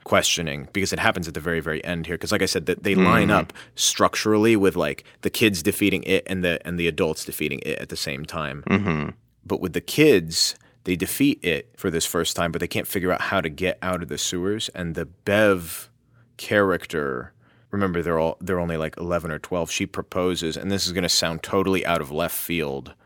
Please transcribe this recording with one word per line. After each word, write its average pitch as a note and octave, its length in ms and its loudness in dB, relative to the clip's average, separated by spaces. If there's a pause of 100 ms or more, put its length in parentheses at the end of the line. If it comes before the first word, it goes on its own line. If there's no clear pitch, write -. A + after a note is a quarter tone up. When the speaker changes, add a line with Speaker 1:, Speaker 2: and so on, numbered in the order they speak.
Speaker 1:
questioning, D#2 720 0
because F#2+ 180 -2
it F#2 80 -2
happens G2 260 2
at D#2+ 100 -10
the D#2+ 40 -8
very, E2 220 -2
very D2+ 240 -4
end E2+ 220 -4
here. E2+ 100 -4
'Cause F2 160 -4
like G#2 100 2
I - 40 4
said, E2 180 -2
that - 180 -2
they G2+ 120 2
line F#2 340 6
Speaker 2:
Mm-hmm. G#2 80 6
Speaker 1:
up - 160 -2 (220)
structurally G#2+ 840 4
with, F#2+ 180 4
like, D2+ 300 -2 (160)
the - 80 -2
kids G2+ 340 4
defeating F#2+ 400 2
it F#2 240 2
and F#2 160 -2
the, E2+ 240 0
and F2 100 -4
the E2+ 120 2
adults D#2 340 0
defeating C#2+ 420 -4
it D2+ 140 -4
at - 80 -10
the D#2 100 -10
same C#2+ 280 -6
time. D2+ 440 -8
Speaker 2:
Mm-hmm. F#2 400 0 (360)
Speaker 1:
But - 160 -2
with F2+ 120 -2
the F2 80 -2
kids, F#2+ 760 4 (280)
they F#2 120 0
defeat G#2 480 0
it D#2+ 320 -2
for - 140 -4
this E2 160 0
first - 300 -2
time, E2+ 160 0
but E2 100 -6
they F2 60 -2
can't - 200 -4
figure F2+ 240 -2
out - 100 0
how G2 200 0
to D#2+ 80 -4
get F2 320 -2
out F2+ 220 -4
of D#2 40 -8
the C#2+ 120 -6
sewers. F#2+ 560 -4
And E2+ 180 -6
the E2 140 -6
Bev G2+ 840 2 (480)
character, E2 960 0 (380)
remember, F#2+ 300 0
they're D#2+ 180 0
all, D#2+ 200 0
they're F#2 200 -2
only, E2+ 180 -2
like, D#2 200 -6
eleven E2+ 340 -2
or D2 80 -6
twelve. E2+ 320 -4
She G2 140 -2
proposes, F2 680 -4
and F#2 160 -6
this F#2+ 140 -2
is F2 80 -4
gonna F2+ 160 -2
sound E2 340 0
totally F#2+ 420 0
out E2 160 0
of C#2+ 100 -10
left E2 260 -2
field C#2+ 560 -4 (120)